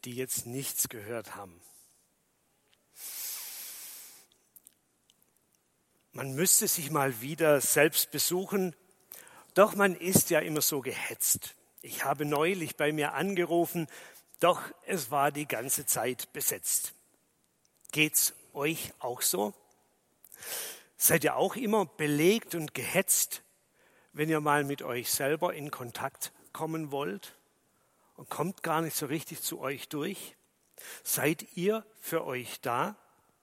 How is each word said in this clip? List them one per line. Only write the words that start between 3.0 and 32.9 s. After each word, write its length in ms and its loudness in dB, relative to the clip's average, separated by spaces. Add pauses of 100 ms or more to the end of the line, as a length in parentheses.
Man 220 -6
müsste 340 4
sich 220 -2
mal 320 2
wieder 400 4
selbst 480 4
besuchen, 680 0 (800)
doch 200 8
man 200 6
ist 340 4
ja 120 4
immer 200 -2
so 220 0
gehetzt. 720 -4 (240)
Ich 240 -8
habe 220 0
neulich 500 0
bei 160 2
mir 220 0
angerufen, 720 2 (540)
doch 200 6 (240)
es 260 -4
war 220 4
die 160 -6
ganze 380 -2
Zeit 480 -2
besetzt. 580 -2 (1000)
Geht's 420 2 (180)
euch 460 -4
auch 240 -4
so? 320 0 (1400)
Seid 280 4
ihr 120 2
auch 200 2
immer 280 2
belegt 680 2
und 180 -6
gehetzt, 680 0 (720)
wenn 180 -2
ihr 100 2
mal 240 4
mit 160 -4
euch 300 -4
selber 420 0
in 180 -8
Kontakt 600 -8 (200)
kommen 400 -4
wollt 440 -6 (800)
und 140 -20
kommt 320 -4
gar 180 0
nicht 160 -4
so 100 -2
richtig 360 -6
zu 160 -6
euch 320 -6
durch? 460 -6 (640)
Seid 540 -2
ihr 280 0 (160)
für 240 -4
euch 380 -8
da? 340 0 (460)